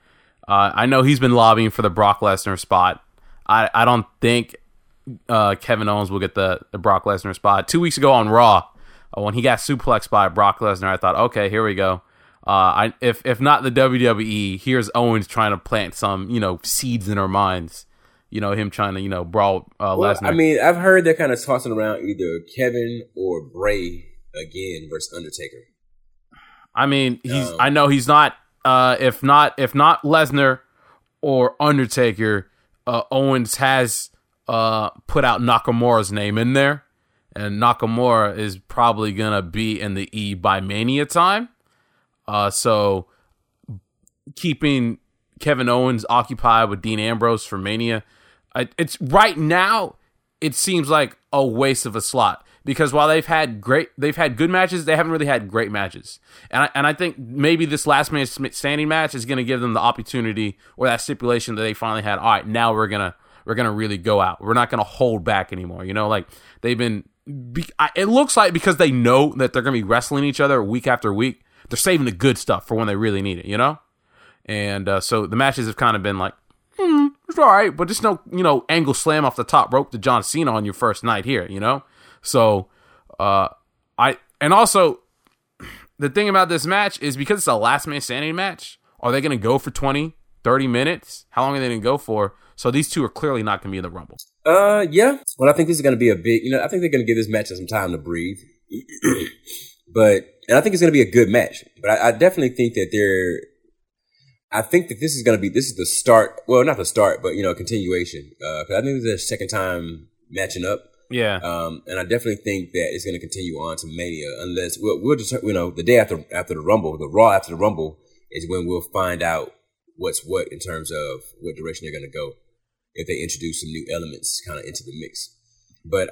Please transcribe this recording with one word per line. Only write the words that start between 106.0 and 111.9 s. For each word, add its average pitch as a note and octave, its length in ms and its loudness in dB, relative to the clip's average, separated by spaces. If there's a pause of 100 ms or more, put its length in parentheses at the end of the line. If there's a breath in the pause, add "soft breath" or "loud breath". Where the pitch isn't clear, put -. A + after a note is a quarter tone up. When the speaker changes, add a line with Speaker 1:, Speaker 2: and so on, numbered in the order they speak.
Speaker 2:
well, B2 160 6
not D3+ 140 0
the A#2+ 60 -6
start, - 380 2
but, F2 140 -4
you G2+ 60 -4
know, F#2 80 0
a E2+ 40 -2
continuation. F2 800 -6 (120)
Uh, D#2 200 -8
'cause F#2+ 120 -4
I G#2+ 40 0
think C3+ 160 -4
this - 0 -
is B2 80 -6
their A2 140 -2
second G2+ 300 -8
time F2 600 -6 (220)
matching F2+ 340 -6
up. G2+ 180 -6 (280)
Speaker 1:
Yeah. A2+ 260 -2
Speaker 2:
Um, E2+ 500 -8
and F#2 140 -8